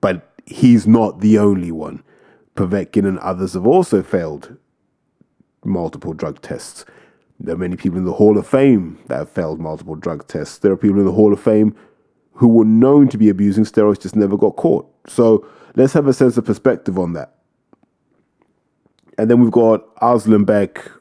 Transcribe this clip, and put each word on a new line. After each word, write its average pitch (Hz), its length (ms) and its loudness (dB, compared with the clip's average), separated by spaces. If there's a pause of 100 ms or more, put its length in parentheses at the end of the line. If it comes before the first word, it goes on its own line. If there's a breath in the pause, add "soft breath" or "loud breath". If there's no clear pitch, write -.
But 90 320 -6 (120)
he's 120 400 2
not 107 360 2
the 107 180 4
only 95 320 0
one. 76 320 -14 (540 soft breath)
Povetkin 98 500 -2
and 95 140 -4
others 92 340 -8
have 92 140 -2
also 156 340 0
failed 82 540 -8 (1080)
multiple 87 480 -8
drug 78 300 -12
tests. - 420 -16 (540 soft breath)
There 82 160 -10
are 85 40 -12
many 90 180 -8
people 92 220 -6
in 92 60 -4
the 90 80 -6
Hall 107 240 2
of 95 80 -2
Fame 110 640 0
that 64 120 -8
have 76 120 -10
failed 80 300 -8
multiple 78 340 -12
drug 78 320 -10
tests. - 320 -12
There 98 140 0
are 92 40 -2
people 101 220 0
in 101 80 2
the 90 60 -2
Hall 107 200 4
of 95 80 -2
Fame 107 360 0 (560 soft breath)
who 123 160 2
were 113 160 6
known 131 460 4
to 120 60 -10
be 107 120 4
abusing 101 360 0
steroids, 104 360 0
just 95 160 -8
never 104 200 0
got 101 200 0
caught. - 360 -4 (140)
So 113 400 0 (300 loud breath)
let's 131 160 2
have 143 160 0
a 131 40 2
sense 123 240 2
of 117 100 -4
perspective - 520 -4
on 87 140 -4
that. 78 240 -14 (1800)
And 110 120 0
then 120 100 6
we've 113 120 4
got 113 440 2
Arslanbek 107 960 0 (100)